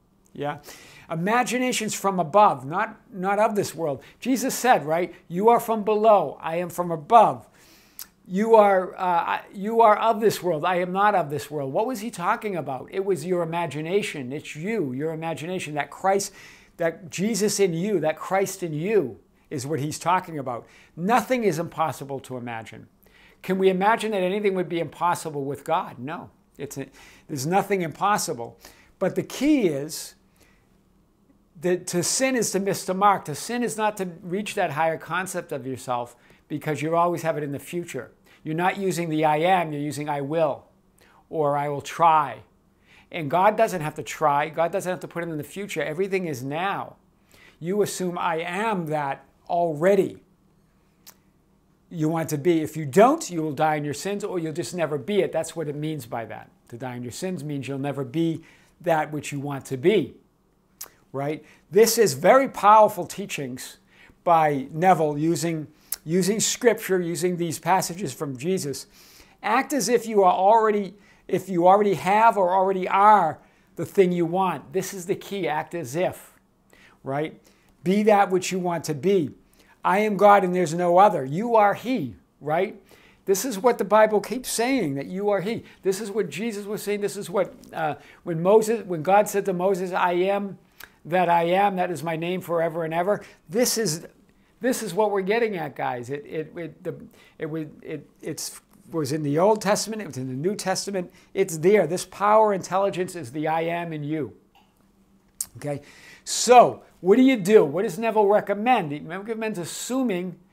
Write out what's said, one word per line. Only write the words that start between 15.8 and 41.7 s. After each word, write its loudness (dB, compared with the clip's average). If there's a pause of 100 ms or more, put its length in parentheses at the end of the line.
Christ, -2 (420)
that -4
Jesus -2
in 2
you, 0
that 2
Christ -2
in -6
you 0 (280)
is -6
what -4
he's -4
talking 0
about. -8 (300)
Nothing 2
is 2
impossible -4
to -14
imagine. -12 (560)
Can -2
we 6
imagine 0
that 0
anything 0
would -2
be -4
impossible -4
with -8
God? -4
No, -12 (260)
it's -12
a, -10 (420)
there's -6
nothing 0
impossible. -4 (400)
But 0
the -2
key 2
is -8 (1500)
that -2
to -2
sin 0
is 0
to 0
miss -2
the -4
mark. 2
To -8
sin -6
is -4
not -2
to -6 (120)
reach -6
that -2
higher 0
concept -8
of -8
yourself -8 (320)
because -6
you -2
always 0
have -2
it -6
in -8
the -8
future. -10 (320)
You're -6
not 0
using -4
the 0
"I 2
am," 2
you're -6
using -8
"I -4
will," -2 (640)
or 0
"I -2
will -6